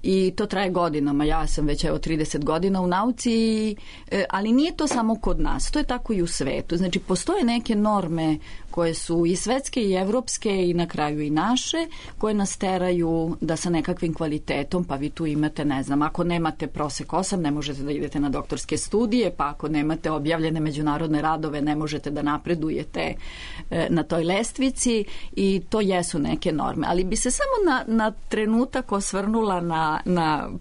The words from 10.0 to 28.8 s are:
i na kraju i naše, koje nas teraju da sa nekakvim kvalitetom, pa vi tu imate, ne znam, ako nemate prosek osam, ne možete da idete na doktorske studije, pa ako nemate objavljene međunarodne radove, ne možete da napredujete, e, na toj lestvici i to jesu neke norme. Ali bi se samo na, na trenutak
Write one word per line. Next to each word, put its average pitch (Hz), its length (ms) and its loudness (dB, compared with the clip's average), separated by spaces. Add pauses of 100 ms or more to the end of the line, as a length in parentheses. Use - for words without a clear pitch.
i 175 60 2
na 170 120 2
kraju 151 340 -2
i 151 100 -2
naše, 247 560 0 (320)
koje 214 160 0
nas 196 220 0
teraju 175 840 0
da 160 160 0
sa 175 140 -2
nekakvim 165 440 0
kvalitetom, 151 680 -2
pa 139 120 -4
vi 147 140 -4
tu 165 160 -4
imate, 151 380 0
ne 139 180 0
znam, 139 200 2
ako 160 220 0
nemate 165 420 0
prosek - 460 -4
osam, 185 280 0
ne 151 100 0
možete 147 320 -4
da 143 100 -4
idete 147 280 -4
na 143 80 2
doktorske - 480 -4
studije, 214 600 2
pa 143 120 -2
ako 147 200 -6
nemate 156 420 0
objavljene 160 500 0
međunarodne 151 640 0
radove, 156 400 0
ne 151 140 2
možete 151 340 -4
da 147 120 -4
napredujete, 156 920 -2 (560)
e, 165 200 0
na 165 120 2
toj 165 220 0
lestvici 226 800 0 (320)
i 190 320 2
to 220 120 0
jesu 180 380 2
neke 156 340 0
norme. 143 380 -2
Ali 175 140 2
bi 185 120 0
se - 140 2
samo 539 360 0
na, 254 200 2
na 220 240 2 (180)
trenutak 226 640 0